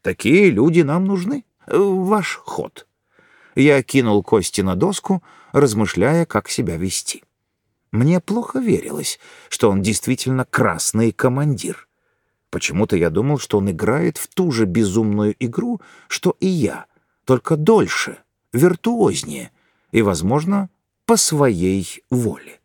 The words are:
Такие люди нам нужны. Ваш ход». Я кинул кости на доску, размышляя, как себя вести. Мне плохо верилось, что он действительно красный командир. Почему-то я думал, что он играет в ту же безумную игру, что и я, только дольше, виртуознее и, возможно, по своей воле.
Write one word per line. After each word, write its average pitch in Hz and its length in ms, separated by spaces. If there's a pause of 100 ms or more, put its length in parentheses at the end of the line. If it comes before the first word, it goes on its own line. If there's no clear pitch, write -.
Такие 160 480
люди 156 320
нам 160 240
нужны. 196 400 (220)
Ваш 190 760
ход». - 440 (680)
Я 139 280
кинул 110 380
кости - 400
на 92 140
доску, 180 480 (300)
размышляя, 131 720
как - 240
себя 87 260
вести. - 480 (680)
Мне 147 280
плохо 233 400
верилось, - 600 (280)
что - 220
он 98 120
действительно 127 640
красный 107 680
командир. 131 760 (640)
Почему-то 98 480
я 82 120
думал, 120 300
что - 200
он 98 120
играет 127 460
в - 100
ту 180 240
же 113 140
безумную 104 760
игру, 202 400 (300)
что - 320
и 190 60
я, 165 380 (380)
только 131 320
дольше, 156 640 (340)
виртуознее 170 1000 (420)
и, 113 80
возможно, 139 680 (360)
по 233 100
своей 98 920
воле. 117 560